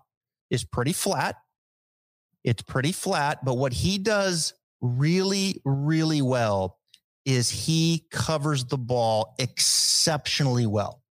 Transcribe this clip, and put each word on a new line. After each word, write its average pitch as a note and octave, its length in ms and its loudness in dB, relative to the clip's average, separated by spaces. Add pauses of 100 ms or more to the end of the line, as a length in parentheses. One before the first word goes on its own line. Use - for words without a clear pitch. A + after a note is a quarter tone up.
(500)
is B2 120 -2
pretty B2+ 300 -2
flat. F#3 420 -2 (1080)
It's A#2+ 180 0
pretty C3+ 300 -2
flat, D#3 520 -2
but C3 100 0
what C3 180 0
he G3 260 0
does G3 560 0 (260)
really, F#3 840 0
really D3+ 580 0
well A2 560 0 (460)
is B2+ 260 2
he D#3+ 640 0
covers D3 540 -2
the C3+ 120 -2
ball A2+ 640 0
exceptionally - 1200 2
well. G#2 380 -2 (180)